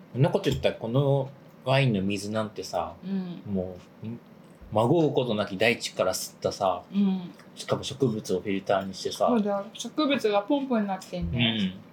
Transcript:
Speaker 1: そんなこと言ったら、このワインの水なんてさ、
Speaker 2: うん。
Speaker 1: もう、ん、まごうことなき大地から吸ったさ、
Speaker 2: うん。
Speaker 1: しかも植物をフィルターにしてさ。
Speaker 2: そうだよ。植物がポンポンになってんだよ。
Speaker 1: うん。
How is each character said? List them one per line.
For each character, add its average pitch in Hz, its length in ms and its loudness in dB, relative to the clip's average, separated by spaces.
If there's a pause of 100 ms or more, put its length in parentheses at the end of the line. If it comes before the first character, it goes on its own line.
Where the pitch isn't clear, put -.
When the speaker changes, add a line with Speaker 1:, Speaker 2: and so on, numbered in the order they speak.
(120)
Speaker 1:
そ 117 80 -2
ん - 20 6
な 165 80 6
こ 202 100 2
と 156 100 -2
言 - 100 0
っ - 20 -10
た 101 80 4
ら、 92 60 -2
こ 113 140 -8
の 135 400 2 (340)
ワ 135 160 4
イ 135 60 6
ン 117 80 4
の 95 80 2
水 101 300 -2
な 110 120 0
ん 107 60 -8
て 95 140 -10
さ、 82 400 -4
Speaker 2:
う 185 40 -10
ん。 185 340 -4 (120)
Speaker 1:
も 92 240 -2 (260)
う、 110 40 -8
ん、 117 120 -8 (520)
ま 107 140 4
ご 156 220 6
う 135 60 0
こ 131 120 2
と 110 100 -2
な 104 100 0
き 95 120 -6
大 110 220 4
地 - 140 -8
か 107 100 2
ら 92 100 2
吸 - 220 -8
っ - 40 -20
た - 120 0
さ、 90 320 0 (100)
Speaker 2:
う 196 40 0
ん。 190 340 2 (240)
Speaker 1:
し - 100 -12
か - 100 0
も - 80 -2
植 - 240 0
物 107 260 -2
を 90 80 0
フ - 60 -10
ィ 98 60 -2
ル 95 80 -2
タ 98 180 2
ー 98 60 -4
に 95 80 -8
し - 100 -12
て 98 80 -4
さ。 - 160 0
Speaker 2:
そ 240 80 4
う 220 60 4
だ 202 100 0
よ。 202 220 -2
植 285 340 -4
物 254 220 2
が 202 120 2
ポ 285 180 0
ン 269 80 -6
ポ 247 120 2
ン - 20 2
に 202 60 -2
な 190 80 -2
っ 185 40 -6
て - 220 -10
ん 85 100 -4
だ 120 60 -2
よ。 113 180 2
Speaker 1:
う - 20 -2
ん。 95 160 0 (180)